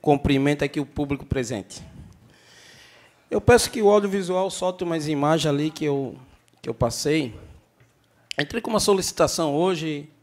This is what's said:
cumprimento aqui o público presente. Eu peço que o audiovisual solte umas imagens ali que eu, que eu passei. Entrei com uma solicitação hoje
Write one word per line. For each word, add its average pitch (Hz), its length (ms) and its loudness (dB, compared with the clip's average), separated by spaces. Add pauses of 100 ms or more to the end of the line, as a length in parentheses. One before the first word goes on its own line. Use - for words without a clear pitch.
cumprimento 143 600 2
aqui 143 160 -4
o 139 80 -4
público 143 400 -6
presente. 117 560 -6 (1500)
Eu 208 120 0
peço - 280 6
que 226 140 -4
o 208 80 6
audiovisual 190 580 2
solte 185 360 -4
umas 165 240 -4
imagens 151 440 2
ali 151 200 -2
que 156 140 -6
eu, 139 300 -4 (460)
que - 60 -10
eu 117 60 -6
passei. 127 600 -2 (1040)
Entrei 226 220 -4
com - 80 -6
uma 220 80 2
solicitação 175 760 2
hoje 156 560 -2 (140)